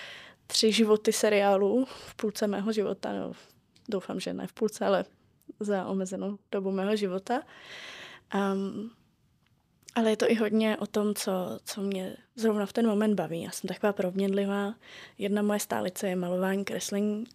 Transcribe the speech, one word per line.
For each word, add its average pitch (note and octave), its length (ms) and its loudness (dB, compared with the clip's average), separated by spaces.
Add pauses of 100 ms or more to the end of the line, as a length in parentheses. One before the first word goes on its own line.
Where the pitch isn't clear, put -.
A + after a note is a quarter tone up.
(460)
tři - 260 4
životy G#3+ 400 6
seriálů G3+ 720 4
v - 300 -14
půlce G#3+ 320 -2
mého G3+ 260 0
života, G3+ 400 -2
no, G3 200 -6 (560)
doufám, F#3+ 320 -4
že F3+ 140 -6
ne F#3+ 120 -8
v - 60 -14
půlce, G#3+ 340 -2
ale F#3+ 180 2 (560)
za G3+ 260 -2
omezenou F#3+ 520 -4 (140)
dobu G3 180 -2
mého G3 260 0
života. G3+ 460 -2 (920)
Ehm, G3 560 -2 (1040)
ale A3+ 160 4
je G#3+ 60 4
to A3 140 4
i A#3+ 40 6
hodně A3 420 2
o G3+ 100 -4
tom, G#3 280 0
co, - 180 -2 (320)
co - 160 -8
mě G3 360 -4 (200)
zrovna G#3+ 300 2
v - 60 -12
ten A#3 140 4
moment G#3+ 280 4
baví. E3 280 -2
Já F#3+ 80 -10
jsem - 180 -8
taková G3+ 240 0
proměnlivá. G3 840 0 (440)
Jedna G3+ 240 0
moje G#3 180 2
stálice G#3 480 -2
je F#3 80 0
malování, F#3 480 0
kreslení, G#3 600 -2 (100)